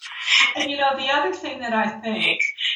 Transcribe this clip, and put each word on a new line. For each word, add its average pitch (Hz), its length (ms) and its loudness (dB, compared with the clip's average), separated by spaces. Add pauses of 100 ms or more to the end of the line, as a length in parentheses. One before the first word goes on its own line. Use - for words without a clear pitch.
(560)
And, 294 140 -2
you 285 80 -4
know, 269 200 2
the 254 120 -4
other 285 240 2
thing 262 260 -8
that 233 140 -4
I 220 140 2
think 220 540 0 (340)